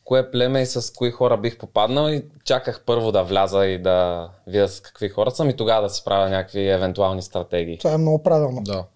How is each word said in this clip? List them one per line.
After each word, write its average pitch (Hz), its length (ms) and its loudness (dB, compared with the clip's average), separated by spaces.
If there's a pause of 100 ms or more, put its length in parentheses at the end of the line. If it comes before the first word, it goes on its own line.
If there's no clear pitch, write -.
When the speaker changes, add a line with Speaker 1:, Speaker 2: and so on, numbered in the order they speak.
Speaker 1:
кое 127 260 2
племе 127 300 2
и 127 40 0
с 123 260 -6
кои 120 200 -2
хора 120 260 2
бих 113 200 -4
попаднал 131 520 0
и 151 140 -2 (220)
чаках - 360 -2
първо 117 300 0
да 98 120 4
вляза 95 420 2
и 95 120 0
да 90 500 0 (200)
видя 98 200 2
с 95 120 -8
какви - 300 -8
хора 107 220 2
съм 151 180 0
и 123 60 0
тогава 110 260 2
да 101 80 -2
си 95 140 -8
правя 98 260 2
някакви 95 400 -2
евентуални 95 520 0
стратегии. 85 560 -6
Speaker 2:
Това 156 160 -2
е 156 40 2
много 156 260 0
правилно. 151 400 0
Speaker 3:
Да. 101 100 -6
Speaker 2:
Аз 92 120 -6 (100)